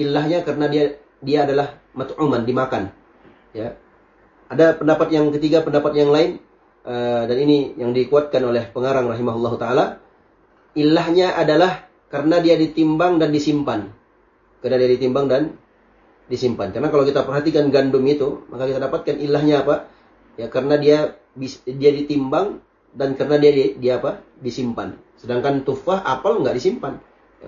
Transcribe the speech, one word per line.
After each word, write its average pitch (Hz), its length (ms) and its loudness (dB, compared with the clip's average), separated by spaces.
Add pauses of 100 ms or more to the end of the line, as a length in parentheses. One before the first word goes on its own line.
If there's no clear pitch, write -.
illahnya 147 420 0
karena 147 240 -4
dia, 147 320 0 (240)
dia 143 240 0
adalah 139 320 -2 (160)
mat'uman, 127 480 -2
dimakan. 123 480 -4 (640)
Ya. 113 240 -10 (720)
Ada 156 320 4
pendapat 156 320 2
yang 151 180 4
ketiga, 151 300 2
pendapat 147 340 0
yang 147 160 4
lain, 170 300 2 (480)
eh, 120 400 -2
dan 123 80 0
ini 143 400 2
yang 123 160 -4
dikuatkan 131 500 2
oleh 120 300 -2
pengarang 127 340 -2
rahimahullah 117 540 -4
Ta'ala, 123 260 0 (840)
ilahnya 165 640 2
adalah 165 500 0 (220)
karena 151 320 0
dia 165 160 4
ditimbang 160 640 2
dan 156 80 2
disimpan. 143 640 -2 (720)
Karena 127 160 0
dia 127 100 4
ditimbang 127 380 0
dan 135 140 2 (840)
disimpan. 113 460 -4
Karena 127 160 -2
kalau 147 160 2
kita 139 200 0
perhatikan 147 440 0
gandum 135 400 2
itu, 139 400 -2
maka 131 180 -6
kita 131 140 -2
dapatkan 135 400 -4
ilahnya 147 420 2
apa? 143 240 0 (480)
Ya, 113 140 -10
karena 139 320 0
dia 147 380 2 (180)
bis-, 131 260 -12
dia 135 300 2
ditimbang 147 720 -2 (320)
dan 135 180 -2
karena 147 240 0
dia, 147 140 6
dia, 135 140 4 (100)
dia 123 240 0
apa? - 240 -6 (160)
Disimpan. 117 560 -8 (240)
Sedangkan 135 420 -2
tufah, - 400 -2
apel 185 380 -2
nggak 123 160 -2
disimpan. 180 420 -4 (400)
Ya, - 100 -20